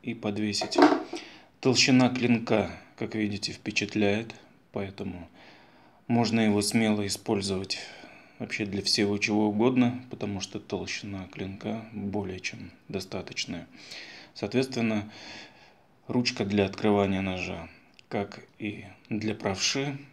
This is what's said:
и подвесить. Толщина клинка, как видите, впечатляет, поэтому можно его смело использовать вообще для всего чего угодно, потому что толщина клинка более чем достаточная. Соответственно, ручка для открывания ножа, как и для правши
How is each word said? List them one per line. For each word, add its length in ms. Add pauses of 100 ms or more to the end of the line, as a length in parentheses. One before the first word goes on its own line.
и 120
подвесить. 600 (840)
Толщина 480
клинка, 640 (240)
как 180
видите, 380
впечатляет, 800 (380)
поэтому 560 (800)
можно 320
его 200
смело 460
использовать 720 (600)
вообще 260
для 160
всего 360
чего 280
угодно, 640
потому 300
что 180
толщина 720
клинка 640
более 480
чем 320 (160)
достаточная. 800 (680)
Соответственно, 760 (1000)
ручка 360
для 200
открывания 560
ножа, 480 (400)
как 320 (180)
и 280 (220)
для 280
правши 600 (160)